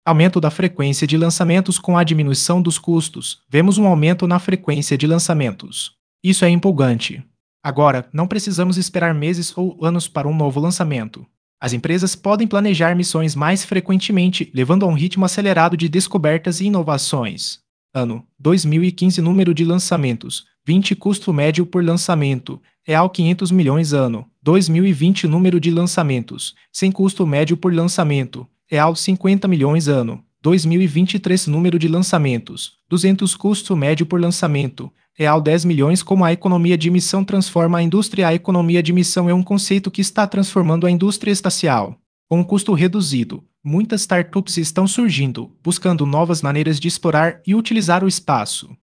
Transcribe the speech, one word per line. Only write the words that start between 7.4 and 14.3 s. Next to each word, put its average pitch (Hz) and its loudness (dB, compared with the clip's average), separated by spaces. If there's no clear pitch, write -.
Agora, 135 0
não 165 -2
precisamos 185 -2
esperar 170 -2
meses 165 -2
ou 180 -4
anos 170 0
para 143 -6
um 156 -2
novo 143 0
lançamento. 143 -4
As 123 -4
empresas 175 -2
podem 208 0
planejar 196 0
missões 160 -2
mais 165 0
frequentemente, 185 0